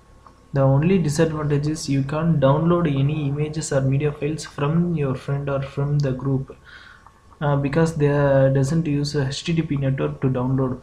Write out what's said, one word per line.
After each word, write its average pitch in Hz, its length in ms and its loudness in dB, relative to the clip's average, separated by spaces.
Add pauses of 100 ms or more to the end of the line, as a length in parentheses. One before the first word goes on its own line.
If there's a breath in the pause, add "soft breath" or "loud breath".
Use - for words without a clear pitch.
(540)
The 139 80 2
only 147 380 4
disadvantage 147 680 0
is 151 240 -4
you 139 140 0
can't 156 380 0
download 165 460 4
any 143 420 0
images 151 420 -4
or 139 100 2
media 139 300 0
files 151 340 -6
from 165 500 -2
your 135 200 -2
friend 143 340 -6
or 135 120 -2
from 143 380 -4
the 143 120 0
group, 131 440 -4 (840 loud breath)
uh, 147 160 0
because 147 400 0
they, 147 140 2
uh, 139 400 4
doesn't 139 360 0
use 143 300 -2
a 135 140 0
H - 160 -8
T 170 100 0
T 165 60 2
P 151 160 -4
network 139 440 -2
to 139 60 0
download. 131 540 0